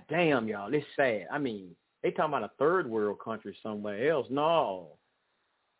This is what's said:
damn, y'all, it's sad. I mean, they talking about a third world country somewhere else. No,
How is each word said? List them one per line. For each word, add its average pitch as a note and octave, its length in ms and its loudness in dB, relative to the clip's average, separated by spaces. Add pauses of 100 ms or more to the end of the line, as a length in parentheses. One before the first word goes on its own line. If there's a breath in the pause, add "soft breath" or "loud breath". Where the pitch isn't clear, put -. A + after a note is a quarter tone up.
damn, D3 400 2
y'all, G#2 240 -6
it's D3 140 0 (100)
sad. A2 340 2
I C#3 80 -2
mean, G#2+ 320 -4 (320)
they E3+ 80 2
talking E3 220 0
about A2+ 180 -2
a - 80 -20
third D#3+ 300 2
world G#2 340 0
country G#2+ 400 -8
somewhere G#2 480 -2
else. C3 200 0
No, C3 640 2 (880)